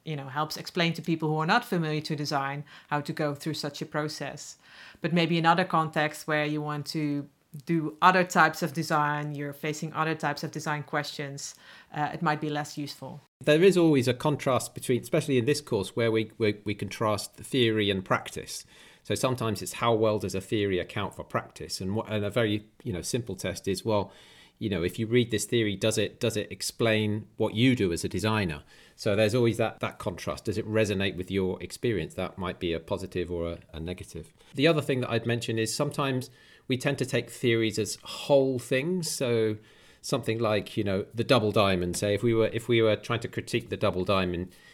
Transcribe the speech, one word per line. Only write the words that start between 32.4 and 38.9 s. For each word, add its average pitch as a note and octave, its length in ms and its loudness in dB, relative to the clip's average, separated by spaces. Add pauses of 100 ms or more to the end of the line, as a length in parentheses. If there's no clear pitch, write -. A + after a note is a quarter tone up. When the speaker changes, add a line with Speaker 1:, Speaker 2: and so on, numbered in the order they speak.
Speaker 2:
be E2+ 120 -2
a E2 80 -2
positive F2+ 500 -6
or E2+ 240 -4
a, E2 40 -10 (160)
a D#2+ 60 -10
negative. E2 520 -10 (220)
The C3+ 140 2
other D#3+ 140 4
thing B2+ 200 -2
that - 80 -4
I'd A2+ 160 -2
mention A#2 320 -2
is A2 160 0
sometimes C#3 560 -2 (380)
we B2+ 100 0
tend C#3 220 -2
to B2+ 80 0
take A#2+ 240 -2
theories A2+ 480 2
as G2+ 240 -2
whole C3+ 560 2
things. D#3+ 500 -2